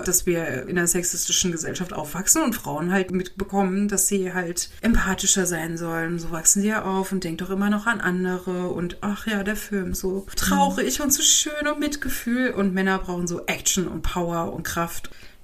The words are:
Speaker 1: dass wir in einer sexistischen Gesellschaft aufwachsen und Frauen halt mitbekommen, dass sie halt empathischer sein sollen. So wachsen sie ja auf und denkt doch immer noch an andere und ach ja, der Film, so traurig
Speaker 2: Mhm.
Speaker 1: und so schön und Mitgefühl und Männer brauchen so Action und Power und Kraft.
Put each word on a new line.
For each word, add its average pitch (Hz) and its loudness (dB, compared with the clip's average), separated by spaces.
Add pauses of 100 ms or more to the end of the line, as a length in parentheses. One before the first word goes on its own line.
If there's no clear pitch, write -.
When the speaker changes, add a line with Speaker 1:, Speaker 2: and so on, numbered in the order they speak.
Speaker 1:
dass 180 2
wir 165 -2
in 175 0
einer 175 2
sexistischen - 0
Gesellschaft 170 -4
aufwachsen 160 0
und 269 2
Frauen 151 -2
halt 190 2
mitbekommen, 196 0
dass 196 2
sie 185 0
halt 175 -4 (100)
empathischer 190 4
sein 165 -2
sollen. 165 -2
So 165 -6
wachsen 170 4
sie 208 4
ja 214 0
auf 190 0
und 190 -2
denkt 165 -4
doch 180 -6
immer 196 2
noch 208 0
an 226 0
andere 180 0
und 175 -4
ach 202 -4
ja, 208 0
der 208 -2
Film, 190 -4
so 190 -4 (100)
traurig 277 2
Speaker 2:
Mhm. 294 0
Speaker 1:
und 269 2
so 320 2
schön 302 2
und 294 -2
Mitgefühl 254 0
und 196 2
Männer 190 2
brauchen 175 -2
so 170 -4
Action 175 0
und 160 -6
Power 170 0
und 170 -8
Kraft. - -4 (340)